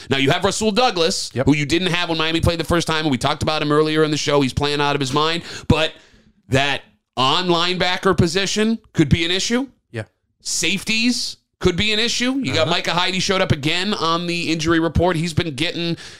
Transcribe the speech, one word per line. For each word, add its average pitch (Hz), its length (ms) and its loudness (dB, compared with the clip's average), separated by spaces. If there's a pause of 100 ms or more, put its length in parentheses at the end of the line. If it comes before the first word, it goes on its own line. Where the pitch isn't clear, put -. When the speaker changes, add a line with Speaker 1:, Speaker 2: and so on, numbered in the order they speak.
(100)
Speaker 1:
Now, 139 60 0
you 135 160 2
have 180 120 -2
Rasul 208 280 0
Douglas, 190 600 0
Speaker 2:
Yep. 131 140 0
Speaker 1:
who 143 80 6
you 147 100 0
didn't 175 280 0
have 175 160 -2
when 160 100 -2
Miami 160 220 0
played 170 180 0
the 160 60 -2
first 170 240 0
time, 156 160 0
and 156 80 2
we 123 60 0
talked 143 260 -2
about 156 180 -2
him 151 80 -2
earlier 156 320 4
in 151 80 2
the 151 60 -2
show. 143 240 2
He's 131 120 0
playing 147 280 -2
out 143 160 2
of 139 40 -2
his 131 120 -2
mind, 160 300 0 (260)
but 156 240 2 (560)
that 135 340 0 (340)
on 175 300 2
linebacker 180 720 0
position 196 600 0 (140)
could 160 160 4
be 165 160 4
an 170 60 -2
issue. 233 380 0 (240)
Speaker 2:
Yeah. 113 100 -8 (380)
Speaker 1:
Safeties 220 960 -2 (240)
could 180 160 2
be 214 160 0
an 208 60 0
issue. 240 440 0
You - 100 -2
got 160 100 2
Speaker 2:
Uh-huh. 156 100 0
Speaker 1:
Micah 185 200 -2
Hyde. 180 220 0
He 185 60 0
showed 190 200 0
up 175 120 2
again 170 420 -2
on 165 320 0
the 170 260 -4
injury 165 280 0
report. 165 360 2
He's 165 160 -2
been 165 220 -2
getting, 165 420 -2 (240)